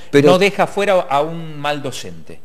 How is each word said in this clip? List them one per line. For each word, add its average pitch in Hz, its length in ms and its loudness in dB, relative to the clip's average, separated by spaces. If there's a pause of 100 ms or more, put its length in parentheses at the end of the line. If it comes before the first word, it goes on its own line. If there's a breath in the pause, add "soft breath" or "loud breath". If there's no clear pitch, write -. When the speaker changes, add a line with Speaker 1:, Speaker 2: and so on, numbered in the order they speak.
Speaker 1:
pero 143 220 6
Speaker 2:
no 185 80 6
deja 190 260 2
fuera 202 360 0
a 139 200 0
un 160 380 -8
mal 143 240 -4
docente. 85 600 -12